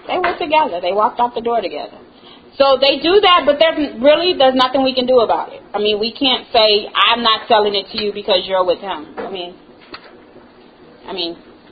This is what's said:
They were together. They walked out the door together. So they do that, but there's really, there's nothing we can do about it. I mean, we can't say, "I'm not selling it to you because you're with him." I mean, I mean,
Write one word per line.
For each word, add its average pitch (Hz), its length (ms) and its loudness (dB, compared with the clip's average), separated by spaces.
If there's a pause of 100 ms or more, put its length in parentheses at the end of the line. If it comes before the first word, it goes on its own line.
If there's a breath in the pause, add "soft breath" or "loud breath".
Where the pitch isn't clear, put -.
They 285 100 -4
were 359 220 -2
together. 302 420 0
They 180 120 -4
walked 214 280 -2
out 240 140 -2
the 233 80 -6
door 233 180 -2
together. 151 380 -10 (580 loud breath)
So 269 240 2
they 277 220 2
do 370 180 4
that, 359 240 4
but 285 140 2
there's 320 420 0
really, 320 380 4
there's 262 160 4
nothing 262 300 0
we 262 100 -2
can 254 100 -2
do 247 160 4
about 180 320 0
it. - 80 -18 (140)
I 202 40 -4
mean, 208 220 -2
we 226 160 -4
can't 262 360 -2
say, 214 420 2
"I'm 226 280 2
not 220 260 0
selling 214 260 2
it 196 180 -6
to 226 100 -10
you 208 120 -2
because 202 320 -2
you're 185 180 0
with 175 140 0
him." 175 400 -12
I - 100 -10
mean, 180 260 -12 (1500)
I - 60 -14
mean, 170 240 -8 (360)